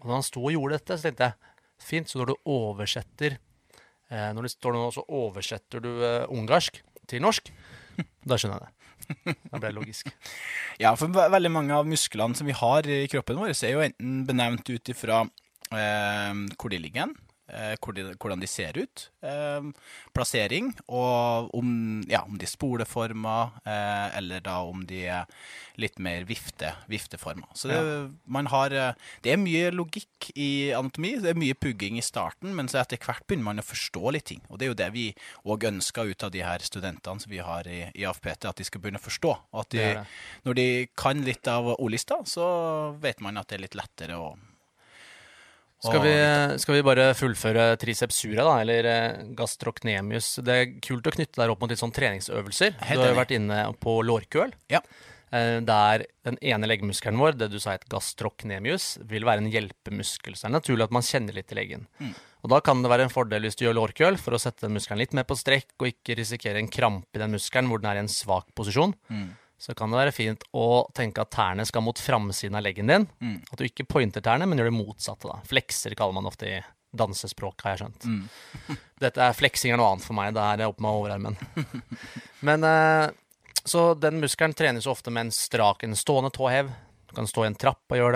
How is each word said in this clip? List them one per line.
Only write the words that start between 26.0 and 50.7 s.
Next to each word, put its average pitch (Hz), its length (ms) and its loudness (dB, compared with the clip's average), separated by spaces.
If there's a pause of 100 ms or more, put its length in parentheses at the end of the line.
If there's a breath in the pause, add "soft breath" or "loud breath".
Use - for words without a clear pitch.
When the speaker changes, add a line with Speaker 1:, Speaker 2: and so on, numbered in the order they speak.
Speaker 2:
vifte, 90 460 -10 (180)
vifteformer. - 640 -10
Så - 140 -8
det, 147 80 0
Speaker 1:
Ja. 151 320 -2 (180)
Speaker 2:
man 139 200 -2
har, 135 260 2
eh, 135 220 0 (280 loud breath)
det 120 100 4
er 170 40 6
mye 175 360 2
logikk - 640 -8
i 139 360 0
anatomi, 151 480 -2
det 175 100 2
er 170 80 2
mye 135 160 2
pugging 107 440 -4
i - 20 -4
starten, 117 540 -6
men 143 140 -4
så 135 120 0
etter 123 180 -2
hvert - 280 -8
begynner 156 180 -2
man 104 140 -4
å - 80 -8
forstå - 460 -4
litt 151 120 -4
ting, - 160 -14 (100)
og 98 80 -14
det 131 80 -4
er 131 40 -2
jo 104 120 -6
det 92 100 -2
vi 113 220 -4 (300 loud breath)
også 110 260 -2
ønsker 101 400 -4
ut - 140 -8
av 98 80 -6
de 92 80 -6
her 87 200 -4
studentene 95 600 -8
som 104 100 -16
vi 95 80 -10
har 85 300 -8
i, 87 260 -10
i 98 100 -8
A - 60 -4
F - 120 -8
P 80 120 -6
T, 104 140 -10
at 90 80 -8
de 95 80 -12
skal - 160 -10
begynne 101 220 -8
å - 80 -20
forstå, - 200 0 (220)
og 107 80 -8
at - 100 -8
de, 113 80 -2
Speaker 1:
Det 110 120 2
er 107 40 0
det. 104 120 -10 (400 loud breath)
Speaker 2:
når 123 80 0
de 127 140 4 (280)
kan 139 280 0
litt 127 240 -4
av 120 180 0 (100)
ordlista, 127 480 -2
så 165 760 -2
vet 139 200 -2
man 104 160 -6
at 98 120 -8
det 101 100 -10
er 95 80 -10
litt - 100 -16
lettere 85 400 -10
å, 82 160 -10 (1500 loud breath)
Speaker 1:
Skal 113 160 4
vi, 151 160 6
Speaker 2:
å 147 420 4
Speaker 1:
skal 143 200 2
vi 143 80 4
bare 131 260 8
fullføre 117 520 2 (120)
triceps 117 460 -2
sura 107 240 0
da, 160 60 8 (100)
eller, 117 260 2
eh, 113 280 2 (200)
gastrocnemius? 113 1080 -2
Det 123 120 4
er 127 160 4 (100)